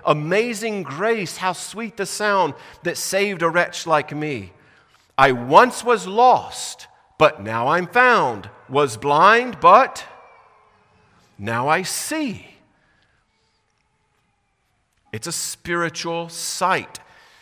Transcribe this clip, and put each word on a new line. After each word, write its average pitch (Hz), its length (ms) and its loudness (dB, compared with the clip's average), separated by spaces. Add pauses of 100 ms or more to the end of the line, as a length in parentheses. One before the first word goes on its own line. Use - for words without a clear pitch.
"Amazing 196 760 -2
grace, 180 560 -4
how 185 160 -4
sweet 214 420 -12
the 196 80 -6
sound 190 500 -2 (280)
that 165 160 -6
saved 196 420 -4
a 170 80 0
wretch 170 380 -2
like 151 260 0
me. 139 400 -8 (640)
I 135 160 6
once 143 500 4
was 220 240 0
lost, 202 800 0 (300)
but 113 240 4
now 113 280 -4
I'm 170 180 0
found, 170 640 2 (180)
was 135 300 0
blind, 190 600 4
but 196 460 6 (1300)
now 113 300 -4
I 165 140 2
see." 262 760 -8 (2500)
It's 110 160 -12
a 170 60 -8
spiritual 170 960 -6
sight - 720 -4 (420)